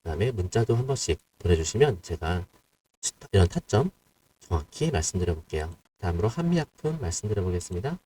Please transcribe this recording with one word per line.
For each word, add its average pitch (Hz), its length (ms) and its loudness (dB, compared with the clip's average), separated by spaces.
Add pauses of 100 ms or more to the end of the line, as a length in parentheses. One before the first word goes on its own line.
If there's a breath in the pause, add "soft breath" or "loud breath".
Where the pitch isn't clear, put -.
그다음에 85 300 -2
문자도 110 440 0
한 123 120 0
번씩 135 320 -2 (180)
보내주시면 87 640 2
제가 87 460 -4 (840)
이런 92 160 6
타점 143 440 0 (480)
정확히 87 500 -4
말씀드려볼게요. 85 880 -2 (240)
다음으로 87 280 0
한미약품 160 760 -2
말씀드려보겠습니다. 95 1040 -2